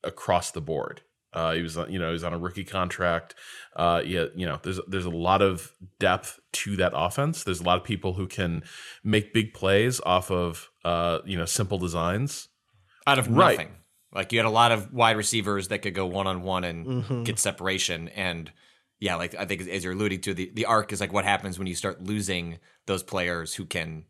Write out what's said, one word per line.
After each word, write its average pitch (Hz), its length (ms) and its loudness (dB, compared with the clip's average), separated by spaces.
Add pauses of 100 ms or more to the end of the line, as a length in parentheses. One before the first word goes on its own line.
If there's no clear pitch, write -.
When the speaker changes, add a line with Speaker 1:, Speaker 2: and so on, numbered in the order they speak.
Speaker 1:
across - 480 0
the 85 100 -6
board. 76 420 -6 (300)
Uh, 82 220 0
he 85 80 0
was, 82 140 -4 (120)
you 92 100 -4
know, 85 80 0
he 85 60 0
was 85 100 -4
on 87 100 -4
a 87 60 -4
rookie 90 260 -6
contract. 87 680 -2 (400)
Uh, 85 300 4
yeah, 85 220 0 (100)
you 90 100 -4
know, 76 160 -4
there's, 92 240 -4
there's 92 180 -4
a 87 60 -2
lot 87 320 4
of 92 300 2 (260)
depth 92 400 0 (140)
to 101 240 -4
that 90 180 4
offense. 139 480 0
There's 90 180 -2
a 87 40 -8
lot 90 120 6
of 90 60 0
people 95 300 -2
who 92 160 -4
can 85 340 -2 (400)
make 107 320 2
big 107 180 4
plays 104 540 4
off 90 240 4
of, 87 400 -2 (140)
uh, 85 400 2
you 95 120 -4
know, 82 80 0
simple 98 340 -2
designs. 87 680 -2 (560)
Speaker 2:
Out 139 140 6
of 107 100 0
Speaker 1:
Right. 139 300 6
Speaker 2:
nothing. 78 140 -8 (400)
Like, 95 200 -4
you 117 60 2
had 110 80 4
a 110 40 2
lot 117 200 6
of 107 220 0
wide 113 240 4
receivers 104 520 0
that 104 140 -2
could 95 120 -4
go 95 120 0
one-on-one 92 560 -2
and 85 240 -6
Speaker 3:
Mm-hmm. 123 380 -2
Speaker 2:
get 117 160 -2
separation. 92 680 -2
And, 85 420 -6 (480)
yeah, 92 160 0
like, 87 180 -4
I 92 100 -6
think 90 180 -4
as 90 200 -4
you're 90 120 -4
alluding 95 260 -2
to, 98 140 -4
the, 92 200 -6
the 110 120 -2
arc 107 260 4
is, 95 80 -4
like, 92 120 -2
what 101 120 2
happens 98 340 0
when 95 80 -4
you 90 80 -6
start 92 300 -6
losing 90 540 -4 (280)
those 95 160 -2
players 87 520 -2
who 95 100 -8
can 80 460 -6